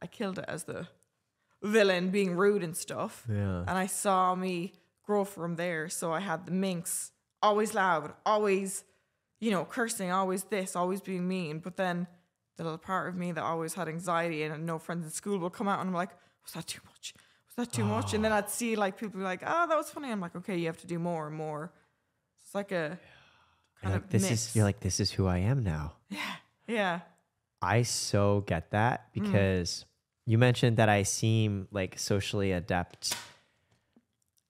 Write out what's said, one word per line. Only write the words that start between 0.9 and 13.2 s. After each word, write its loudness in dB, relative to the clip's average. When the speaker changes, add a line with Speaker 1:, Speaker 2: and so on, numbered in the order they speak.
Speaker 1:
villain, 4
being 2
rude 4
and -4
stuff. -6
Speaker 2:
Yeah. 0
Speaker 1:
And 0
I 0
saw 2
me -4
grow 2
from -6
there. -2
So -4
I 0
had -4
the -6
minx, -2
always 4
loud, 2
always, 2
you 0
know, 2
cursing, -2
always 0
this, -4
always 0
being -4
mean. -2
But -12
then -2
the -6
little -6
part -2
of -6
me -4